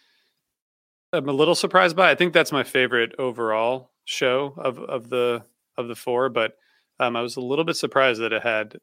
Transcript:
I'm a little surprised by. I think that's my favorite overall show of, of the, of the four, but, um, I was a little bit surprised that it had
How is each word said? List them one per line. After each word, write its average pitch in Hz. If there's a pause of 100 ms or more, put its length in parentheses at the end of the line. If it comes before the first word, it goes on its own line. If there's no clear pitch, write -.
(1120)
I'm 143
a 147
little 156
surprised 180
by. 180
I 143
think 175
that's 160
my 139
favorite 123
overall 117 (140)
show 139
of, 127
of 120
the, 120 (320)
of 120
the 117
four, 127
but, 113 (440)
um, 120
I 117
was 120
a 131
little 139
bit 165
surprised 131
that 113
it 107
had 110